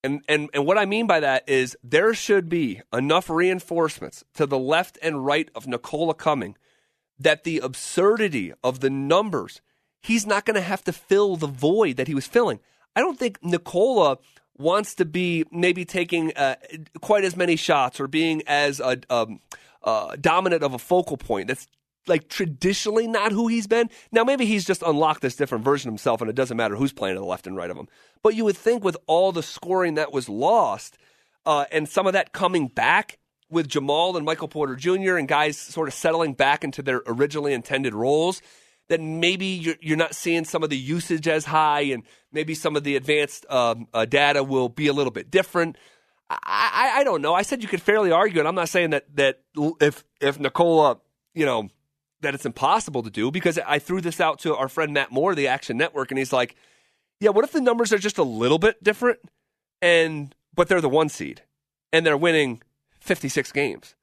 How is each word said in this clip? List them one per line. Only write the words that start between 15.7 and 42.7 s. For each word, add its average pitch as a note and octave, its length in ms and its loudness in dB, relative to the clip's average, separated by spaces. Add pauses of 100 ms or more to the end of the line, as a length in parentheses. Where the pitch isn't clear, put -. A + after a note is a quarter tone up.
taking, E3+ 500 -4
uh, C3+ 200 0 (460)
quite G#3 220 4
as F3+ 120 -2
many F3 200 2
shots C#3 440 0
or C#3 80 -4
being D#3 380 0
as C#3+ 340 0
a, B2+ 200 -2 (100)
um, A2+ 300 -2 (420)
uh, A2 380 -2
dominant E3+ 440 2
of C#3 100 -2
a A#2+ 60 -10
focal F3 380 0
point. G2+ 300 -6
That's, C3+ 180 -6 (420)
like, E3 200 0
traditionally G3+ 800 -2
not A3 240 0
who A3+ 160 0
he's A3+ 200 -2
been. A3+ 220 2 (220)
Now, A3+ 120 4
maybe C4 220 2
he's G#3 200 0
just F#3 160 -2
unlocked D#3 400 2
this B2+ 140 -2
different B2+ 280 -2
version C3+ 260 2
of A2 40 -6
himself, A2 280 -2
and A2 80 -2
it A2 60 -6
doesn't B2 220 -2
matter G#2+ 180 0
who's C3+ 160 0
playing F#2+ 240 -4
to F#2+ 40 -8
the G2 60 -8
left F2+ 200 -6
and F#2+ 100 -10
right F2 140 -6
of F2 80 -10
him. C#2 100 -16 (360)
But A3 120 4
you A3 100 0
would G3+ 120 2
think A3+ 260 0
with F3 220 0
all F3+ 260 4
the E3 120 -4
scoring F3 520 -2
that D3 160 -2
was C3+ 160 -4
lost, B2 680 0 (480)
uh, D3 260 2
and D#3 160 0
some F#3+ 200 0
of F#3 60 2
that G3 200 0
coming F3+ 340 0
back D3 520 0 (300)
with D#3+ 180 -2
Jamal D3+ 500 0
and D3+ 80 -4
Michael E3 220 -4
Porter C#3 280 -4
Junior F#3 420 0
and C#3 100 -2
guys D3+ 300 0
sort - 300 -6
of C3 60 -8
settling E3 400 0
back C#3 300 2
into C#3+ 180 -8
their C3 240 -2
originally C#3+ 480 -2
intended C3 400 -4
roles, D3 480 0 (480)
then D#3+ 320 -2
maybe F#3 240 0
you're, E3 340 -4
you're D#3 180 -2
not D#3+ 160 0
seeing E3 300 -2
some D#3+ 200 -4
of D3+ 60 -4
the C#3+ 80 -4
usage D#3 500 -4
as D#3 180 0
high, D3+ 360 2
and C3 220 -4 (280)
maybe D#3 220 -4
some D3+ 220 -4